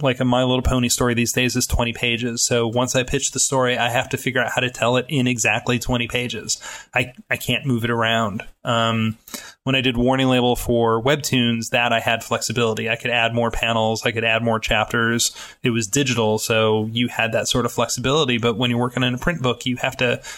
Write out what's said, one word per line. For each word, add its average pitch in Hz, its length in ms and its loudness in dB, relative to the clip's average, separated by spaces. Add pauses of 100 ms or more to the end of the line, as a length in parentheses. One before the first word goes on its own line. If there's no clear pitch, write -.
like, 131 160 0
a 131 60 0
My 123 180 4
Little 127 200 2
Pony 123 260 2
story 123 260 2
these 117 180 0
days 123 220 0
is 123 100 0
twenty 117 280 0
pages. 117 500 -2
So 120 240 2
once 123 300 0
I 123 80 2
pitch 131 260 -2
the - 80 -6
story, 123 400 0
I 117 100 2
have 127 200 -2
to - 80 -4
figure 127 240 -2
out 120 120 0
how - 80 -2
to 123 100 0
tell 120 260 0
it 123 120 0
in 131 200 2
exactly 123 500 0
twenty 120 300 -2
pages. 120 520 -4 (340)
I, 131 180 -2 (180)
I 123 60 -2
can't 123 280 -2
move 120 200 0
it 117 60 0
around. 113 520 0 (220)
Um, 113 540 0 (440)
when 135 140 0
I 131 60 2
did 123 140 2
Warning 131 300 4
Label 123 300 4
for 117 440 2
Webtoons, 120 680 0
that 120 220 2
I 113 80 2
had 117 240 0
flexibility. 113 680 -2
I 113 60 -2
could 120 160 -4
add 117 200 2
more 117 200 2
panels, 113 520 0
I 120 60 0
could 113 140 -2
add 113 180 2
more 113 160 2
chapters. 117 720 0 (320)
It 127 80 2
was 113 160 0
digital, 117 520 2
so 110 480 2
you 113 200 -2
had 113 240 -2
that 113 160 0
sort 120 200 0
of 120 60 -6
flexibility. 127 680 0
But 113 180 0
when 123 120 0
you're 117 120 0
working 127 240 -2
on 123 100 0
a 123 40 -4
print 165 240 -4
book, 123 220 -2
you 123 120 -2
have 131 220 -4
to, 120 220 0 (180)